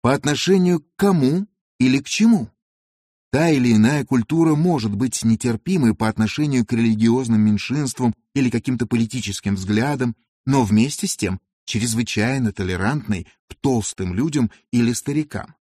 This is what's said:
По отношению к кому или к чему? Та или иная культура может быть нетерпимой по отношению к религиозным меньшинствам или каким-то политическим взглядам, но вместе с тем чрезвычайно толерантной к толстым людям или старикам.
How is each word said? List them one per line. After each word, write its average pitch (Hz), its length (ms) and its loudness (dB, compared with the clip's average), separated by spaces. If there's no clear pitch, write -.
По 123 100 2
отношению 175 680 2
к - 60 -20
кому 180 520 2
или 127 180 4
к - 100 -6
чему? 208 420 2
Та 160 160 2
или 123 260 4
иная 131 300 4
культура 156 500 2
может 147 400 0
быть 120 300 -4
нетерпимой 147 720 0
по 110 140 -2
отношению 123 560 -2
к - 80 -4
религиозным 113 680 2
меньшинствам 120 720 -2
или 131 160 2
каким-то 120 360 -4
политическим 107 680 -2
взглядам, 117 580 -2
но 135 180 2
вместе 110 440 0
с - 100 -6
тем 92 240 -4
чрезвычайно 113 880 -2
толерантной 98 760 -4
к - 60 -20
толстым 95 600 -4
людям 135 360 -2
или 120 220 2
старикам. 147 720 -6